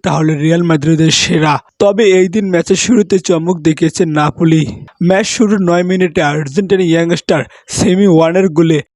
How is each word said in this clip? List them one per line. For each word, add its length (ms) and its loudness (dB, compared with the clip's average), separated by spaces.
তাহলে 280 0
রিয়াল 200 0
মাদ্রিদের 480 2
সেরা। 440 0
তবে 240 2
এই 80 2
দিন 220 -2
ম্যাচের 360 0
শুরুতে 340 2
চমক 420 -2
দেখিয়েছে 440 0
নাপোলি। 580 0
ম্যাচ 180 0
শুরুর 440 0
নয় 140 0
মিনিটে 380 -2
আর্জেন্টিনা 680 -2
ইয়াংস্টার 500 0
সেমি 400 0
ওয়ানের 420 2
গোলে 300 0